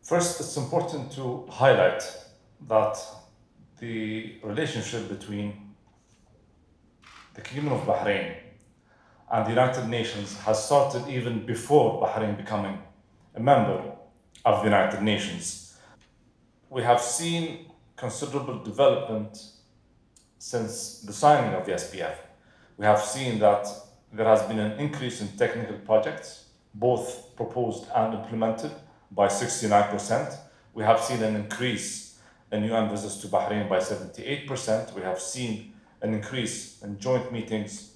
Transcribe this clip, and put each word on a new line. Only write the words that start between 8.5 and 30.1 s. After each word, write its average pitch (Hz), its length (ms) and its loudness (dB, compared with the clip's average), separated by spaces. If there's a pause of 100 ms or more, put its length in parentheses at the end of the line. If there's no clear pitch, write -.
and 110 160 2
the 113 40 -2
United 127 360 2
Nations 113 540 -4
has 107 260 0
started 139 420 4
even 117 380 -4
before 120 560 4
Bahrain 107 340 0
becoming 98 400 -4 (600)
a 113 40 -8
member 113 400 4 (640)
of 110 140 6
the 104 60 -2
United 98 380 4
Nations. - 760 -4 (920)
We 131 140 -4
have - 180 6
seen 165 680 -2 (300)
considerable 127 680 -6
development 110 720 2 (1000)
since - 640 -8
the 101 120 -14
signing 139 420 6
of 90 120 -4
the 95 80 -2
S - 160 -6
P 92 100 -10
F. 78 160 -6 (600)
We 104 100 0
have 107 160 6
seen 123 380 -2
that 101 260 6 (460)
there 110 120 0
has 110 180 8
been 107 180 -2
an 107 180 -2
increase 135 420 -4
in 104 60 -6 (100)
technical 110 420 0
projects, - 720 0 (240)
both 110 600 -2
proposed 113 580 -6
and 110 220 2
implemented, 113 560 -2 (400)
by 101 160 4
sixty-nine 104 640 2
percent. - 380 -2 (460)